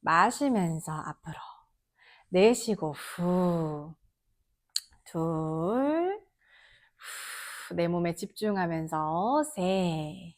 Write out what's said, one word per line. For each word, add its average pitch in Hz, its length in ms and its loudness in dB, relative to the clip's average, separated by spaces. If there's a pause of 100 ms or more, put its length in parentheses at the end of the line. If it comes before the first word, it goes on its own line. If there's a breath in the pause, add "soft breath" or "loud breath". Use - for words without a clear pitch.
마시면서 180 920 2
앞으로 156 440 -10 (920 soft breath)
내쉬고 190 640 4
후, 170 1000 0 (1080)
둘, 185 1160 -2 (1500 loud breath)
후, 180 80 -8
내 170 100 2
몸에 170 300 2
집중하면서 170 1300 0 (100)
셋 175 840 -2